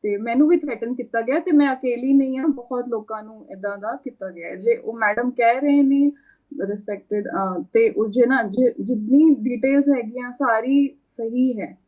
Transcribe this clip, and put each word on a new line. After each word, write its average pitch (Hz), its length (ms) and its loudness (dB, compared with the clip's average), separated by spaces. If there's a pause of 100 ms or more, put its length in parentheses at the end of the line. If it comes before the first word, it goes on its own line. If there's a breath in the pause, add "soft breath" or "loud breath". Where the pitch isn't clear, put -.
ਤੇ 202 140 -2
ਮੈਨੂੰ 240 320 2
ਵੀ 349 80 4
ਥ੍ਰੈਟਨ 254 380 -6
ਕੀਤਾ 226 260 -4
ਗਿਆ 262 180 -2
ਤੇ 349 120 -4
ਮੈਂ 285 220 4
ਅਕੇਲੀ 254 400 -2
ਨਹੀਂ 262 240 2
ਹਾਂ, 294 100 -2
ਬਹੁਤ 247 400 -4
ਲੋਕਾਂ 214 360 -8
ਨੂੰ 214 280 -20
ਏਦਾਂ 202 260 -8
ਦਾ 214 260 -8
ਕੀਤਾ 190 260 -12
ਗਿਆ 170 200 -14
ਹੈ। 185 60 -10
ਜੇ 220 220 0
ਉਹ - 160 -8
ਮੈਡਮ 226 380 -2
ਕਹਿ 240 300 2
ਰਹੇ 285 220 4
ਨੇ 277 280 4 (560 soft breath)
ਰਿਸਪੈਕਟਿਡ, 208 600 -6
ਅਹ, 190 360 -4 (100)
ਤੇ 226 160 4
ਉਹ 220 180 -2
ਜੇ 233 180 4
ਨਾ, 254 180 0
ਜੇ 226 300 0 (100)
ਜਿੰਨੀ 254 520 4
ਡਿਟੇਲਸ 247 500 0 (120)
ਹੈਗੀਆਂ 247 340 -8
ਸਾਰੀ 254 560 2 (240)
ਸਹੀ 233 500 -2
ਹੈ - 160 -10 (100)